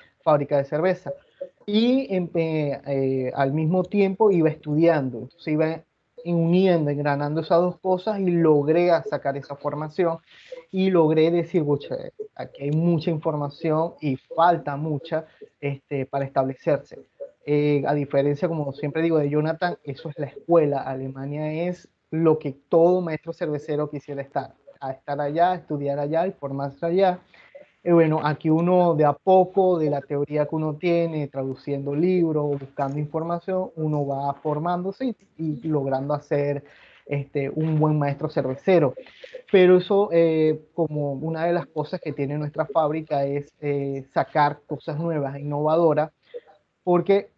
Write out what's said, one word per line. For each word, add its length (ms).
fábrica 360
de 60
cerveza. 480
Y 480
em-, 200
eh, 520
eh, 480
al 180
mismo 300
tiempo 480
iba 180
estudiando, 720
entonces 340
iba 300
uniendo, 680
engranando 480
esas 200
dos 200
cosas 400
y 100
logré 640
a 100
sacar 340
esa 200
formación 640
y 200
logré 420
decir, 320
"Pucha, 320
aquí 260
hay 80
mucha 400
información 920
y 160
falta 600
mucha, 500
este, 460
para 180
establecerse". 760
Eh, 440
a 60
diferencia, 520
como 260
siempre 300
digo, 160
de 100
Jonathan, 540
eso 260
es 80
la 100
escuela. 560
Alemania 720
es 200
lo 260
que 140
todo 480
maestro 320
cervecero 580
quisiera 320
estar, 320
a 140
estar 280
allá, 360
estudiar 420
allá 300
y 40
formarse 540
allá. 320
Y 80
bueno, 340
aquí 240
uno 460
de 100
a 80
poco, 680
de 100
la 120
teoría 440
que 80
uno 200
tiene, 520
traduciendo 720
libros, 640
buscando 400
información, 760
uno 320
va 280
formándose 720
y, 100
y 300
logrando 480
hacer, 480
este, 440
un 300
buen 180
maestro 320
cervecero. 640
Pero 280
eso, 340
eh, 480
como 400
una 320
de 80
las 120
cosas 340
que 120
tiene 260
nuestra 280
fábrica 580
es, 240
eh, 540
sacar 540
cosas 320
nuevas, 400
innovadoras, 720
porque, 540